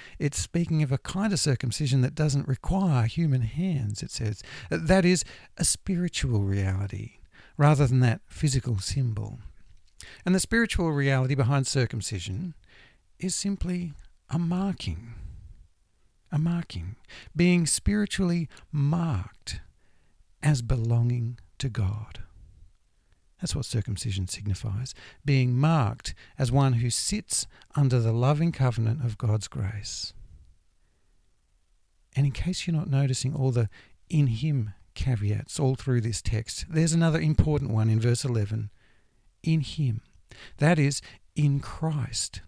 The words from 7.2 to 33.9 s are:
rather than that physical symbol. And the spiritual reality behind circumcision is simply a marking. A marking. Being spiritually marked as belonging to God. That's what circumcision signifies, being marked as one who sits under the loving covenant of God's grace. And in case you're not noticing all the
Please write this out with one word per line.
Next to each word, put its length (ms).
rather 280
than 140
that 280
physical 500
symbol. 600
And 100
the 60
spiritual 500
reality 440
behind 320
circumcision 880
is 140
simply 580
a 100
marking. 760
A 60
marking. 580
Being 300
spiritually 840
marked 880
as 200
belonging 760
to 100
God. 560
That's 140
what 120
circumcision 600
signifies, 680
being 320
marked 580
as 120
one 240
who 160
sits 560
under 240
the 120
loving 380
covenant 540
of 120
God's 320
grace. 640
And 100
in 60
case 340
you're 100
not 140
noticing 440
all 180
the 160